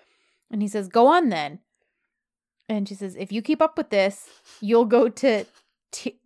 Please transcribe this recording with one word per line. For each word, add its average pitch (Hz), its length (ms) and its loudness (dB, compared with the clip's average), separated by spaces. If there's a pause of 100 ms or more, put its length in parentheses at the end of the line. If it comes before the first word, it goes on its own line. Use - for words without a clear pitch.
(500)
And 208 120 -4
he 208 60 -4
says, 202 200 -6
"Go 233 200 4
on 339 200 4
then." 156 300 -4 (1080)
And 202 200 -4
she 202 60 -16
says, 190 220 -12
"If 190 160 -12
you 220 100 -4
keep 302 180 -2
up 320 160 0
with 302 140 -6
this, 196 380 -2 (320)
you'll 233 260 2
go 240 220 4
to 226 360 -2 (480)
T-, - 340 -12